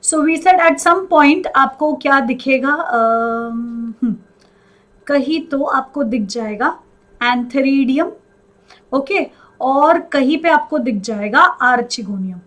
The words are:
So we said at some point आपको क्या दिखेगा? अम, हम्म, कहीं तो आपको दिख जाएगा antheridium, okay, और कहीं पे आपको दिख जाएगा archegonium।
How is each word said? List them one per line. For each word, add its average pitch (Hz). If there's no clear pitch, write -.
So 320
we 311
said 349
at 294
some 370
point 302
आपको 269
क्या 277
दिखेगा? 262
अम, 233
हम्म, 226
कहीं 285
तो 277
आपको 277
दिख 226
जाएगा 214
antheridium, 269
okay, 277
और 285
कहीं 285
पे 330
आपको 302
दिख 240
जाएगा 208
archegonium। 202